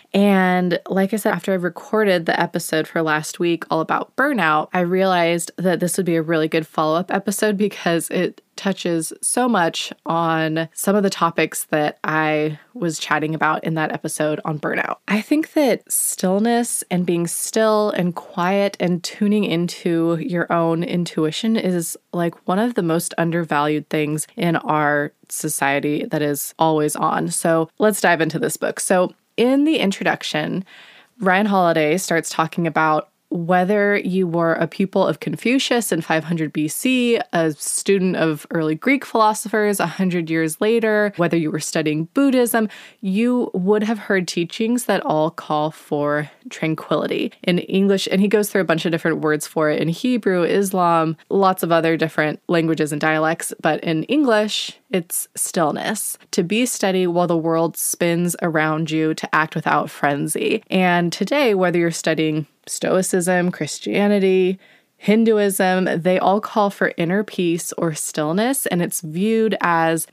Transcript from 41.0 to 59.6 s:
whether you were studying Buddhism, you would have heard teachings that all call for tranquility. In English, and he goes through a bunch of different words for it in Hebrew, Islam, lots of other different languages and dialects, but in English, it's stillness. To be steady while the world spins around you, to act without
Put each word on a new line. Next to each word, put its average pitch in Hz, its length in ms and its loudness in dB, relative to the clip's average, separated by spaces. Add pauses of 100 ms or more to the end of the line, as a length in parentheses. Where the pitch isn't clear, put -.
whether 170 200 2
you 160 140 0
were 156 100 -4
studying 156 440 -2 (100)
Buddhism, 247 560 2 (320)
you 233 540 0
would 202 260 2
have 220 160 -2
heard 190 300 -2
teachings 220 580 -2
that 196 180 0
all 156 280 0
call 151 400 -2
for 147 580 -2 (220)
tranquility. 160 800 -4 (100)
In 180 160 0
English, 196 540 2
and 190 100 2
he 208 60 4
goes 208 240 2
through 202 100 2
a 175 40 -2
bunch 160 200 0
of 170 60 0
different 160 300 0
words 151 260 0
for 151 240 0
it 147 100 0
in 147 60 0
Hebrew, 185 560 0
Islam, 170 720 2 (120)
lots 190 340 2
of 165 80 -2
other 165 260 4
different 151 500 -2
languages 160 440 0
and 151 100 -4
dialects, 156 580 0
but 160 240 0
in 160 200 -2
English, 220 720 0 (140)
it's - 420 -4
stillness. - 840 -4 (120)
To 190 120 0
be 214 240 0
steady 185 400 0
while 175 180 2
the 170 100 2
world 165 420 0
spins 175 640 0
around 156 480 0
you, 156 240 0
to - 200 -2
act 156 200 0
without 156 340 0